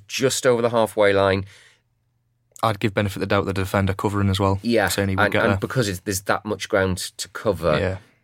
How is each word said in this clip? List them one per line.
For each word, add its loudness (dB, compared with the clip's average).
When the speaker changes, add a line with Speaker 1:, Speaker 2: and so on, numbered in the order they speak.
Speaker 1:
just -2
over 4
the 2
halfway 2
line. 2
Speaker 2:
I'd -2
give -2
benefit -2
of -6
the -2
doubt 0
the -4
defender 0
covering 0
as 0
well, 2
Speaker 1:
Yeah, 2
Speaker 2:
saying -2
he -2
would 4
Speaker 1:
and, 0
Speaker 2:
get 2
Speaker 1:
and 2
Speaker 2:
there. 0
Speaker 1:
because -2
it's, -6
there's -4
that -2
much -6
ground 0
to -10
cover, -2
Speaker 2:
Yeah. -2